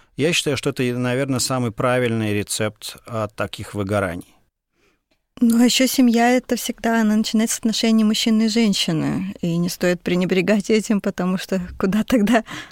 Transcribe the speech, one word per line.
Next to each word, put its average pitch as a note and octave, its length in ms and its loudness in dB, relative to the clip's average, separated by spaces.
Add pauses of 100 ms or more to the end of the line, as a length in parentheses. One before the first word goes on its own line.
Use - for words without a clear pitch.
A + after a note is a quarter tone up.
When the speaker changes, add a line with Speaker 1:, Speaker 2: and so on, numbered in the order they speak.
(160)
Speaker 1:
Я D#3+ 180 0
считаю, C#3+ 240 -2
что - 120 -4
это, C3 120 -4
наверное, B2 560 -2
самый B2 340 -2
правильный A2+ 600 0
рецепт - 640 -4 (100)
от A2 300 -6
таких - 380 -8
выгораний. G2 600 -2 (1080)
Speaker 2:
Ну, A#3 220 4
а - 20 6
еще B3+ 220 4
семья — A#3+ 500 4
это B3 200 -2
всегда, A3+ 440 -2
она G#3+ 160 2
начинается A3 400 0
с - 40 -12
отношений A3 440 2
мужчины A3 380 2
и A3+ 60 2
женщины, F#3+ 920 0
и E3+ 160 -2
не F3 140 0
стоит F3+ 320 -2
пренебрегать F3+ 640 0
этим, G#3+ 320 0
потому F#3 380 -2
что F#3+ 240 -4 (160)
куда G#3 260 0
тогда, A3+ 400 2 (280)